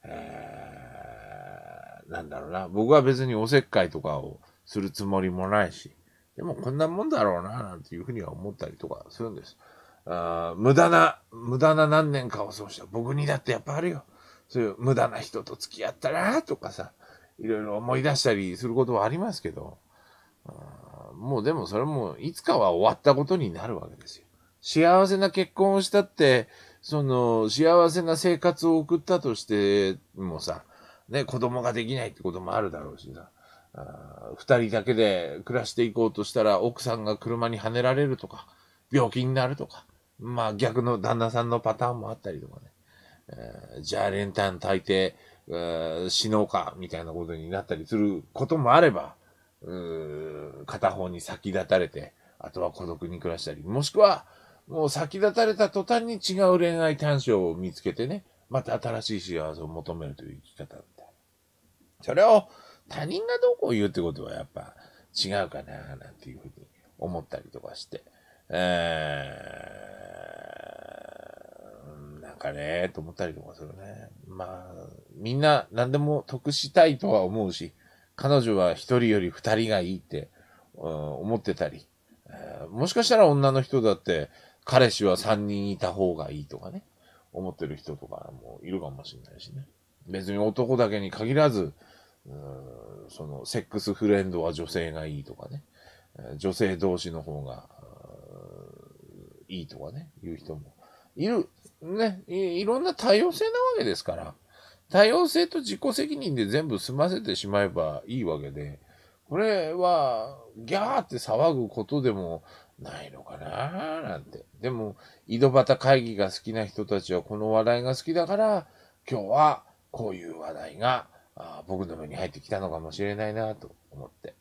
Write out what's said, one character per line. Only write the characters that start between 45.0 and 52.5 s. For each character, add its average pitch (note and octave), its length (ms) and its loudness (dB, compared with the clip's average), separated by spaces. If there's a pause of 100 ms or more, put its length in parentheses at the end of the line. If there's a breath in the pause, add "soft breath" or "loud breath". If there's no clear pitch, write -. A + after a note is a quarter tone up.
え - 40 -10
ー、 E2+ 580 -2
死 - 200 0
の G#2 140 4
う G2 40 0
か、 - 300 -2
み F#2 120 -10
た E2+ 100 -8
い E2+ 60 -8
な E2 60 -10
こ E2+ 140 -6
と E2 100 -8
に D#2+ 140 -10
な F#2+ 120 -4
っ - 40 -10
た F2+ 100 -4
り D#2+ 100 -10
す A#2 100 -4
る G2+ 280 0 (100)
こ C3+ 140 -4
と D#3+ 100 0
も B2 160 4
あ D#3+ 80 10
れ D#3 100 6
ば、 D2 240 -6 (460 soft breath)
う E2+ 100 -14 (920)
ー、 - 20 -16
片 G2 260 0
方 F#2 180 -6
に F2 120 -10
先 - 300 -8
立 F#2 140 -2
た F#2+ 140 4
れ E2+ 100 0
て、 - 240 -14 (260 soft breath)
あ D#2+ 120 -14